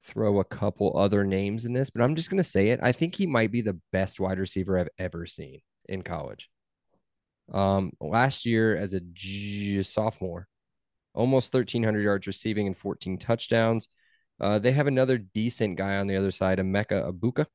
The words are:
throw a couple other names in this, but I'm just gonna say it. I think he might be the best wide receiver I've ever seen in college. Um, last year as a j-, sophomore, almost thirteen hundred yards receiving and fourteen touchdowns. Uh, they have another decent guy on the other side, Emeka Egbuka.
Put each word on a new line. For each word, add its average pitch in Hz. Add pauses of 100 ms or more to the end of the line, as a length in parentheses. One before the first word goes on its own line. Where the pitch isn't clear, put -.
throw 104
a 95
couple -
other 101
names 101
in 120
this, 135
but 117
I'm 139
just 165
gonna 185
say 101
it. 123
I 123
think 170
he 196
might 113
be 117
the 98 (120)
best 95
wide 92
receiver 95
I've 87 (100)
ever 87
seen 71 (260)
in 95
college. 73 (1000)
Um, 98
last 117
year 113
as 95
a 92
j-, 98
sophomore, 95 (680)
almost 127
thirteen 120
hundred 107
yards 101
receiving 104
and 92
fourteen -
touchdowns. 113 (540)
Uh, 104
they 120
have 143
another 131
decent 107
guy 98
on 101
the 98
other 98
side, 95
Emeka 95
Egbuka. 117